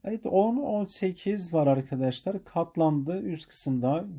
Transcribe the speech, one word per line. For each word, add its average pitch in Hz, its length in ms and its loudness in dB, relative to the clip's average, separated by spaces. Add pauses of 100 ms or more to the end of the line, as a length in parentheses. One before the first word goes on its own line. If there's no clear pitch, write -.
Evet, 220 220 -6
on, 202 300 4
on 208 280 -2
sekiz 190 680 -4
var 151 120 4
arkadaşlar. 135 800 0
Katlandı. 165 760 0
Üst 175 260 -6
kısımda 135 580 0 (120)